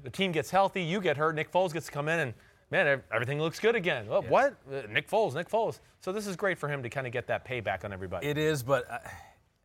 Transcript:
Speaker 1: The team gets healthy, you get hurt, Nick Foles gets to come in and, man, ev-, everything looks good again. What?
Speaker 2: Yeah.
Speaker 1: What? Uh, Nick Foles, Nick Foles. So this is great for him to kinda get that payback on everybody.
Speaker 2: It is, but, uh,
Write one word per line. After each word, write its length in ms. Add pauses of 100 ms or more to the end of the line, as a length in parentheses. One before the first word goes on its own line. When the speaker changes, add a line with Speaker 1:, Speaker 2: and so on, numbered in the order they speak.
Speaker 1:
The 80
team 200
gets 200
healthy, 320
you 180
get 160
hurt, 180
Nick 160
Foles 220
gets 140
to 40
come 160
in 140
and, 120 (380)
man, 160
ev-, 240
everything 280
looks 200
good 160
again. 320
What? 180
Speaker 2:
Yeah. 40
Speaker 1:
What? 260 (160)
Uh, 100 (100)
Nick 180
Foles, 260
Nick 140
Foles. 300 (220)
So 100
this 160
is 80
great 240
for 100
him 140
to 60
kinda 220
get 160
that 180
payback 400
on 80
everybody. 340
Speaker 2:
It 100
is, 260
but, 260
uh, 80 (680)